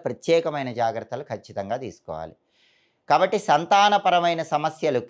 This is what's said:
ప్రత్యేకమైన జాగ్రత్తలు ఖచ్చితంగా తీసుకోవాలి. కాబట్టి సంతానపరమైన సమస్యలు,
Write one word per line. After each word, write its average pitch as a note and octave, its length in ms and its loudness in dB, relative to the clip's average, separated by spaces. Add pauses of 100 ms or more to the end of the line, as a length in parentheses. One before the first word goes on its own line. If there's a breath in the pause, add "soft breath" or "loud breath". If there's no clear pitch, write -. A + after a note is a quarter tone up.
ప్రత్యేకమైన D3 640 -2 (100)
జాగ్రత్తలు A2+ 500 -4
ఖచ్చితంగా G#2 540 -8
తీసుకోవాలి. E2 500 -14 (760)
కాబట్టి E3 280 4 (120)
సంతానపరమైన F3 920 4 (120)
సమస్యలు, D3+ 560 0